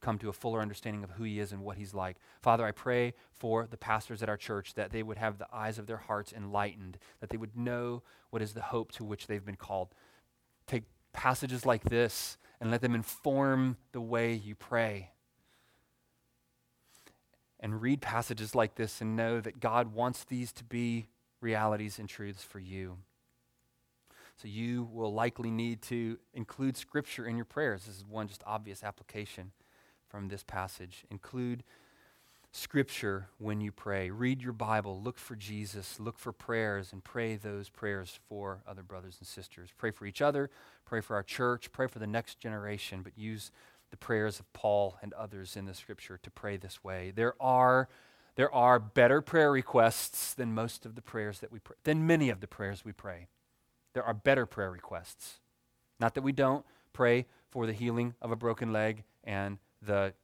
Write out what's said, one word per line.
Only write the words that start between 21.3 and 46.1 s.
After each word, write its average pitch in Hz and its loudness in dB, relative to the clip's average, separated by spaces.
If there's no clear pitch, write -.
realities 107 0
and 104 -8
truths 101 -10
for - -16
you. 92 -10
So 113 -14
you 117 -2
will 113 -2
likely 117 0
need 117 -2
to 117 -4
include 131 -2
Scripture - -6
in 117 -2
your 117 -4
prayers. 107 0
This 101 -14
is 98 -16
one 107 -6
just 104 -16
obvious 107 -6
application 101 -10
from 101 -10
this 98 -10
passage. 92 -10
Include 123 -6
Scripture 101 -2
when 107 -4
you 104 -4
pray. 95 -2
Read 123 0
your 123 -6
Bible. 107 0
Look 123 -8
for - -14
Jesus. 104 -10
Look 110 -8
for 123 -8
prayers 107 -2
and 95 -14
pray 113 -4
those 104 -8
prayers 98 -6
for 98 -6
other 95 -14
brothers 92 -14
and 95 -16
sisters. 90 -16
Pray 117 0
for 104 -6
each 101 -8
other. 143 2
Pray 113 -2
for 110 -4
our 101 0
church. 123 0
Pray 131 0
for - -10
the 107 -4
next 113 -2
generation. 104 -6
But 95 -16
use 110 -8
the - -16
prayers 107 0
of - -20
Paul 101 4
and 104 -10
others 101 -10
in 98 -6
the 95 -8
Scripture - -14